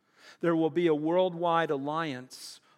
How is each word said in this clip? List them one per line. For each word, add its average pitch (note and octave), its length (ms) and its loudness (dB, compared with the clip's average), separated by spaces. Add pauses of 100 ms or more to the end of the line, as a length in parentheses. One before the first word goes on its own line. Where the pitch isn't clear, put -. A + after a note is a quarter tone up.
(400)
There E3+ 160 2
will D#3+ 140 2
be E3+ 160 2
a D#3+ 80 4
worldwide E3 760 0
alliance C#3+ 880 -6 (180)